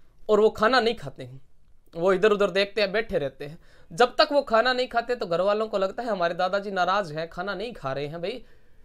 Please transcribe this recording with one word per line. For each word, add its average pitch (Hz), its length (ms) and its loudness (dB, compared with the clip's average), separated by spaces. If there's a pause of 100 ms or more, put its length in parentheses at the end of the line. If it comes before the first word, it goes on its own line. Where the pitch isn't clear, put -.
(300)
और 208 100 6
वो 214 100 8
खाना 226 300 2
नहीं 220 160 2
खाते 135 280 -12
हैं, 127 180 -16 (520)
वो 180 200 2
इधर 196 180 4
उधर 202 200 2
देखते 202 300 0
हैं, 196 100 0
बैठे 208 260 -2
रहते 143 280 -6
हैं। 151 120 -14 (340)
जब 226 240 2
तक 311 160 4
वो 285 120 4
खाना 226 300 2
नहीं 254 140 -2
खाते 233 280 -2
तो 226 100 -6
घर 170 160 0
वालों 208 260 0
को 214 100 -4
लगता 196 260 -2
है 247 60 -6
हमारे 175 260 0
दादाजी 196 360 -2
नाराज 185 400 0
हैं, 160 180 -6
खाना 190 260 -8
नहीं 214 180 -8
खा 135 200 -6
रहे 143 140 -6
हैं। 165 140 -10
भाई 214 220 -8 (420)